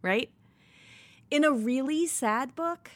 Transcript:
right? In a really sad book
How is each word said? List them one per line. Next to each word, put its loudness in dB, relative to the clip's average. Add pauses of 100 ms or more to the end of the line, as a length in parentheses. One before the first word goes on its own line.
right? -2 (1000)
In 4
a 6
really 0
sad -2
book -6